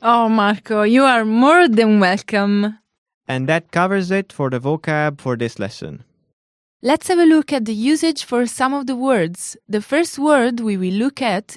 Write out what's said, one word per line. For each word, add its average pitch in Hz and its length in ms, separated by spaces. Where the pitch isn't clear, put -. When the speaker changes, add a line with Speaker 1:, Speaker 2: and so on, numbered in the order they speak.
Speaker 1:
Oh, 233 260
Marco, 208 540
you 240 220
are 240 200
more 277 440
than 214 320
welcome. 202 800
Speaker 2:
And 131 200
that 160 220
covers 185 400
it 196 220
for 135 180
the 127 80
vocab 151 640
for 127 160
this 117 240
lesson. 95 420
Speaker 1:
Let's 294 260
have 359 100
a 339 80
look 311 260
at 233 140
the 220 80
usage 302 500
for 247 220
some 262 260
of 277 140
the 262 100
words. 220 580
The 208 140
first 320 360
word 254 420
we 214 180
will 185 160
look 254 260
at 214 360